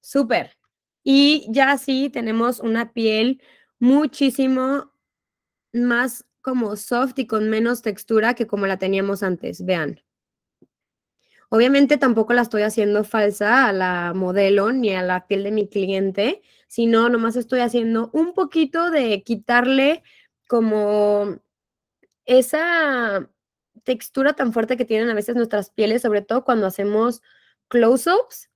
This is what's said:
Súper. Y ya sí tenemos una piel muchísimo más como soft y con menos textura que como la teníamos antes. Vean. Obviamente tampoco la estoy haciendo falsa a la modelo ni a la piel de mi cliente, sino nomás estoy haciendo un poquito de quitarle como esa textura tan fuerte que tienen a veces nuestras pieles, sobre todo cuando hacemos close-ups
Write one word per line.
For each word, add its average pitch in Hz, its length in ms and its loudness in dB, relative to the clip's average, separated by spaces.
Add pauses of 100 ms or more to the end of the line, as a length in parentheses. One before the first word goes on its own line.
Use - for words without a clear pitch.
Súper. 233 580 -2 (440)
Y 285 480 4
ya 269 280 2
sí 269 320 -2
tenemos 233 500 -2
una 226 320 -4
piel 226 480 0 (380)
muchísimo 269 1120 0 (800)
más 240 540 -2 (160)
como 233 340 -4
soft 247 420 -4
y 233 80 -4
con 214 220 -2
menos 233 320 0
textura 220 540 0
que 233 120 -4
como 202 200 -4
la 190 120 -2
teníamos 196 440 -2
antes. 180 420 -6
Vean. 160 380 -4 (1500)
Obviamente 269 440 4
tampoco 233 360 0
la 240 100 4
estoy 226 200 -2
haciendo 208 400 0
falsa 214 640 0
a 208 60 0
la 180 420 -2
modelo 196 580 2
ni 233 220 0
a 185 80 -4
la 180 240 -4
piel 196 160 -2
de 202 80 -4
mi 208 180 -2
cliente, 196 760 -2 (260)
sino 233 400 2
nomás 226 260 0
estoy 247 240 -4
haciendo 233 540 0
un 330 220 -2
poquito 330 560 -2
de 233 340 -2
quitarle 262 800 0 (420)
como 208 960 0 (840)
esa 262 1040 0 (540)
textura 269 520 -2
tan 247 180 -2
fuerte 226 240 -2
que 240 80 -2
tienen 226 260 0
a 220 40 -2
veces 214 200 -4
nuestras 226 360 -2
pieles, 220 320 0
sobre 208 200 0
todo 233 220 -2
cuando 220 240 0
hacemos 214 520 -2 (460)
close-ups 262 880 0